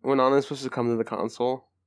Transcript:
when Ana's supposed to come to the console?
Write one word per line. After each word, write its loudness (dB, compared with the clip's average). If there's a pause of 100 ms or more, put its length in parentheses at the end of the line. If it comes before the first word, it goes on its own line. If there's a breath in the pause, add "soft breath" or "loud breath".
when 2
Ana's 4
supposed -10
to -8
come -2
to 0
the -2
console? -4 (200)